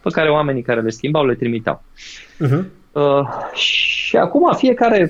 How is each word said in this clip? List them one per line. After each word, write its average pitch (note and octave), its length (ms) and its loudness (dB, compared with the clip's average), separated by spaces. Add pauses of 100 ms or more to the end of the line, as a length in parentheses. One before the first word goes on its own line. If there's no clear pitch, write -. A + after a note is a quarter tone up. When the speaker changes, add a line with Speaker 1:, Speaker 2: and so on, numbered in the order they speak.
Speaker 1:
pe - 80 -6
care D#3+ 200 0
oamenii D3 320 0
care A#2+ 180 -2
le A2+ 100 -2
schimbau C#3+ 360 -2
le A#2+ 80 2
trimiteau. A#2 480 -4 (560)
Speaker 2:
Mhm. D#3 280 0 (260)
Speaker 1:
Uh, C#3+ 280 2 (340)
și - 640 -2
acum C#4+ 400 4
fiecare A#3 540 2